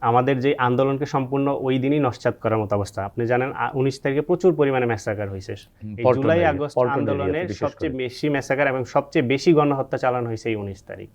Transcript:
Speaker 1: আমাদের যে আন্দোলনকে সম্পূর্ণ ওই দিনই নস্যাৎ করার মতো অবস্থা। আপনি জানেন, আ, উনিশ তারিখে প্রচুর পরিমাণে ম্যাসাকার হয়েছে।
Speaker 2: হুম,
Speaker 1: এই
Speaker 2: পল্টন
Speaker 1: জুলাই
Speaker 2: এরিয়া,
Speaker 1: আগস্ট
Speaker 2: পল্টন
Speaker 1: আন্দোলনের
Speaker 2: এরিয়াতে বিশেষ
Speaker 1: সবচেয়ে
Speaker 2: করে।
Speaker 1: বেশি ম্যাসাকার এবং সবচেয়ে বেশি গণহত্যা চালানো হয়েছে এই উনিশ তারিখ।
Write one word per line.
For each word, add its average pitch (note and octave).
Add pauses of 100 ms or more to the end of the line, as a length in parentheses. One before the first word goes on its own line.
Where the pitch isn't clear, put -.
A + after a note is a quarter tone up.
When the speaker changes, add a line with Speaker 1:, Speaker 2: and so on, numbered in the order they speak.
Speaker 1:
আমাদের B2+
যে C3+
আন্দোলনকে C3+
সম্পূর্ণ C#3
ওই C3
দিনই C3+
নস্যাৎ B2
করার A2
মতো G#2
অবস্থা। G2
আপনি A#2
জানেন, B2
আ, A#2+
উনিশ C3+
তারিখে C#3
প্রচুর F3
পরিমাণে C3+
ম্যাসাকার G#2
হয়েছে। G2
Speaker 2:
হুম, G#2
Speaker 1:
এই A#2+
Speaker 2:
পল্টন B2+
Speaker 1:
জুলাই D#3
Speaker 2:
এরিয়া, E3+
Speaker 1:
আগস্ট C#3+
Speaker 2:
পল্টন B2+
Speaker 1:
আন্দোলনের -
Speaker 2:
এরিয়াতে E3+
বিশেষ G#2
Speaker 1:
সবচেয়ে D3
Speaker 2:
করে। C3
Speaker 1:
বেশি B2+
ম্যাসাকার C#3
এবং C3
সবচেয়ে -
বেশি C3+
গণহত্যা C#3+
চালানো B2
হয়েছে A2+
এই A2+
উনিশ G2+
তারিখ। G2